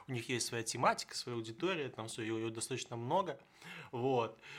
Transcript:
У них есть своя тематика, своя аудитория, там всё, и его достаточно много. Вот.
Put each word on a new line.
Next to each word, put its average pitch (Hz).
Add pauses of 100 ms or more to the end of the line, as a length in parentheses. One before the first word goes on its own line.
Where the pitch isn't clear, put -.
У 135
них 117
есть 120
своя 117
тематика, -
своя 123
аудитория, 135
там 113
всё, -
и 110
его 113
достаточно 120
много. 151 (540)
Вот. 120 (220)